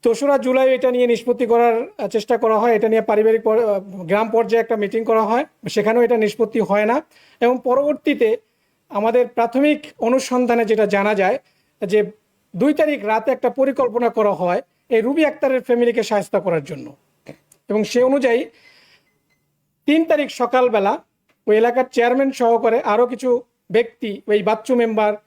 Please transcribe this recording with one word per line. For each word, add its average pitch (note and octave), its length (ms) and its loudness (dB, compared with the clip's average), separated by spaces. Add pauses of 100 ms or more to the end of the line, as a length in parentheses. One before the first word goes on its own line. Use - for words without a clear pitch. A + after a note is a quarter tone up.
দোসরা C4+ 360 0
জুলাই C4 360 2
এটা B3+ 160 0
নিয়ে B3 160 0
নিষ্পত্তি A#3+ 400 -2
করার, A#3 360 2 (160)
আহ, G#3+ 100 -6
চেষ্টা A3+ 280 -2
করা A3 220 0
হয়। A#3 180 2
এটা A3 120 0
নিয়ে A3 140 2
পারিবারিক A3 400 2
পর-, A3 200 2
আহ, G3+ 180 0
গ্রাম F#3+ 500 -4
পর্যায়ে A3+ 300 0
একটা A3+ 160 -2
মিটিং G#3 280 -4
করা A3 180 2
হয়, A#3 220 0 (240)
সেখানেও A3+ 340 0
এটা A#3 140 2
নিষ্পত্তি A3 440 -2
হয় G3+ 240 0
না। B3+ 180 0 (380)
এবং B3 240 2
পরবর্তীতে C4 720 0 (520)
আমাদের A3+ 400 0
প্রাথমিক C4+ 580 0 (120)
অনুসন্ধানে A#3+ 680 0
যেটা G#3+ 220 2
জানা G3+ 280 0
যায় G3 240 0 (480)
যে G#3 260 0 (440)
দুই C#4 180 2
তারিখ D4 300 -2
রাতে A3 260 -2
একটা B3+ 200 -2
পরিকল্পনা B3 580 0
করা G#3+ 240 0
হয় F3+ 300 -2 (260)
এই A3+ 120 2
রুবি C#4+ 240 0
আক্তারের C4+ 360 0
ফ্যামিলিকে A#3+ 420 0
শায়েস্তা G3+ 380 -2
করার E3 240 -2
জন্য। C3+ 320 -14 (720)
এবং G#3 160 0
সে A#3+ 180 0
অনুযায়ী B3+ 420 2 (1400)
তিন D#4+ 180 2
তারিখ D4 240 0
সকালবেলা A#3+ 760 0 (420)
ওই G#3+ 100 4
এলাকার A#3+ 360 2
চেয়ারম্যান B3+ 400 0
সহকারে A#3 480 2
আরও A3+ 260 0
কিছু B3 360 -2 (280)
ব্যক্তি, A3 560 -4
ওই G#3 160 2
বাচ্চু G#3+ 320 -2
মেম্বার A3 400 0 (120)